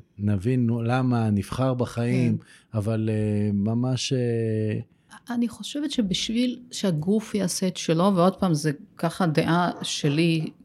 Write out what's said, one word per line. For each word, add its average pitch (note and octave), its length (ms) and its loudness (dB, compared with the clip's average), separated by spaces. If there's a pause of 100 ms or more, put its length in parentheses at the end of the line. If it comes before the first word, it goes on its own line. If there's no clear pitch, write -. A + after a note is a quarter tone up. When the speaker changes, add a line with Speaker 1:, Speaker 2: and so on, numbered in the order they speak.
(180)
Speaker 1:
נבין G#2 500 0 (160)
למה, A#2+ 460 2
נבחר B2 440 0
בחיים, A#2+ 640 0
Speaker 2:
כן. - 400 -8
Speaker 1:
אבל, A2 340 0
אה, G#2 400 2
ממש, A#2 600 0
אה, A2+ 680 0 (540)
Speaker 2:
אני A#3+ 140 0
חושבת C#4+ 420 -6
שבשביל A#3 680 -2 (100)
שהגוף F#3+ 640 0
יעשה F#3+ 340 -2
את F3+ 80 -4
שלו, F3 400 2
ועוד F#3 200 4
פעם, F3+ 180 2
זה D3 160 0 (260)
ככה E3+ 300 0
דעה D#3+ 440 2 (120)
שלי D#3+ 680 0 (140)